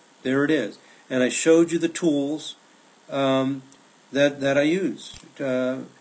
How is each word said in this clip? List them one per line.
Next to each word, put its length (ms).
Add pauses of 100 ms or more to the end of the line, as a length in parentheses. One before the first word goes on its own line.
(240)
There 200
it 60
is. 260 (320)
And 140
I 60
showed 420
you 80
the 100
tools, 680 (520)
um, 540 (480)
that, 300
that 180
I 40
used, 580 (200)
uh, 400 (200)